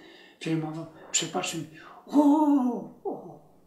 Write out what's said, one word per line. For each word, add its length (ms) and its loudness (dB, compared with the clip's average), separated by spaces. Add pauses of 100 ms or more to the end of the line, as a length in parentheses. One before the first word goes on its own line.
(400)
filmował, 460 -4 (260)
przypatrzył 480 -4
mi: 80 -8 (400)
„O, 140 4 (800)
o”, 360 -10 (280)